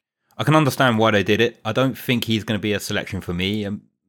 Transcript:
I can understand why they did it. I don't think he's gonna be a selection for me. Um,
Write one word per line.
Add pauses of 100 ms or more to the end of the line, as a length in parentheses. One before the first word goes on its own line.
(380)
I
can
understand
why
they
did
it.
I
don't
think
he's
gonna
be
a
selection
for
me.
Um, (280)